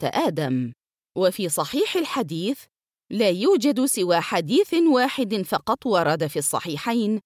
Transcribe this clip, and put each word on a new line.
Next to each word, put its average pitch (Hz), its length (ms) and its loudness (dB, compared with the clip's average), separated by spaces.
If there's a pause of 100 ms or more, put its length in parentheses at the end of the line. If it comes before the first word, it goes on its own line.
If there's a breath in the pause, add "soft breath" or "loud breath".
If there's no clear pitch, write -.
آدم. 135 720 -2 (440)
وفي 180 320 0
صحيح 240 460 -2
الحديث 220 640 -2 (520)
لا 208 180 2
يوجد 254 560 2
سوى 180 340 2
حديث 190 540 0
واحد 262 680 2
فقط - 440 -4
ورد 165 420 2
في 147 120 -4
الصحيحين، 208 880 -2